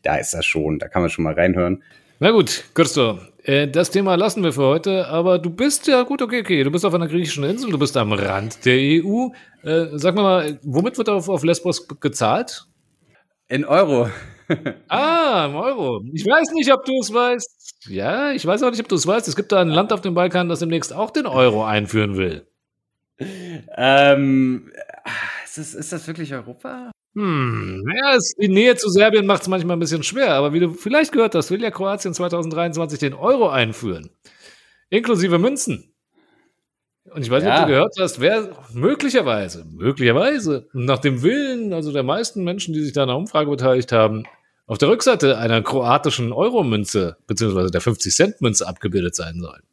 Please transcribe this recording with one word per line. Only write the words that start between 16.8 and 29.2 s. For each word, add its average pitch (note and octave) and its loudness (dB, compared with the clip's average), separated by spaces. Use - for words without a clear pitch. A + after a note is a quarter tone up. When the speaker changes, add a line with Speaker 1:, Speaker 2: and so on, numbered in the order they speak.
Speaker 2:
du C4 0
es G#3+ -6
weißt. - -4
Ja, E3 -2
ich A3 -4
weiß G#3+ 2
auch B3+ 2
nicht, A#3 -6
ob A3+ -6
du G3+ 0
es D#3 0
weißt. A3 0
Es D3 -6
gibt G3+ -4
da G3 4
ein F3 4
Land F3+ 2
auf F#3 -2
dem F3+ -4
Balkan, F3 0
das E3 -4
demnächst E3 -4
auch G#3+ -4
den C#4+ -2
Euro B2+ 4
einführen G#2 0
will. F2 -4
Speaker 1:
Ähm, C3+ 4
ist - -16
das, D#3 -14
ist - -12
das D#3+ -10
wirklich D#3+ -10
Europa? A#3+ -14
Speaker 2:
Hm, A#2 -2
naja, C4 0
es, - -2
die G#3 4
Nähe A3 6
zu A3 -4
Serbien G3+ 6